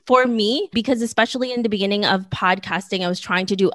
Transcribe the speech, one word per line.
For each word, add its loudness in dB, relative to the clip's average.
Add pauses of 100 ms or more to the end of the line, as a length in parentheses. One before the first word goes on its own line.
for 6
me, 0
because 0
especially 0
in -2
the 0
beginning 0
of 0
podcasting, -2
I 0
was -2
trying -2
to 0
do 2